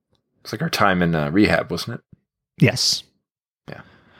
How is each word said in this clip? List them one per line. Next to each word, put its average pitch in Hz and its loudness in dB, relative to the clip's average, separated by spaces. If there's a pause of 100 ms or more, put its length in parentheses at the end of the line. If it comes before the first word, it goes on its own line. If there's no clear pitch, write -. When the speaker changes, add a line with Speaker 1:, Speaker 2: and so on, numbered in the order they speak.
(440)
Speaker 1:
It's - -12
like 113 -8
our 165 -4
time 95 2
in, 85 2
uh, 73 0
rehab, 85 2
wasn't 104 -8
it? - -20 (540)
Speaker 2:
Yes. - 0 (680)
Speaker 1:
Yeah. - -16 (400)